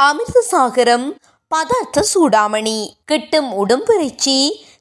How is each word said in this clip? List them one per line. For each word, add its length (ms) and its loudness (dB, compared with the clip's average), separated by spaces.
அமிர்தசாகரம் 1160 2
பதார்த்த 640 -2
சூடாமணி. 760 0
கிட்டும் 640 -2
உடும்பிறைச்சி 960 0